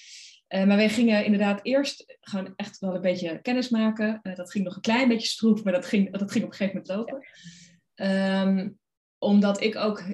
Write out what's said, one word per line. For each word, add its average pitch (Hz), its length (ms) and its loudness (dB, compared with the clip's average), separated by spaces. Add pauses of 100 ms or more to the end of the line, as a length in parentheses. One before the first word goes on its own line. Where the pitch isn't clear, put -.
(460)
Eh, 190 180 -2
maar 202 120 6
wij 214 120 4
gingen 214 360 2
inderdaad 202 380 2
eerst - 580 -2
gewoon 190 360 -8
echt - 220 -12
wel 185 160 -4
een 180 60 -4
beetje 180 420 -2
kennis 247 260 -2
maken. 220 540 0
Eh, 185 120 -10
dat 180 160 -12
ging 196 140 -2
nog 180 100 -8
een - 60 -14
klein 247 280 2
beetje 220 200 2
stroef, 220 360 2
maar 190 80 0
dat 180 140 0
ging, 196 320 0
dat 196 140 -4
ging 226 120 0
op - 60 -10
een - 60 -18
gegeven 185 300 -4
moment 185 100 -6 (120)
lopen. 269 180 -12 (680)
Ehm, 190 760 0 (500)
omdat 202 440 4
ik 220 140 0
ook 208 260 -4 (100)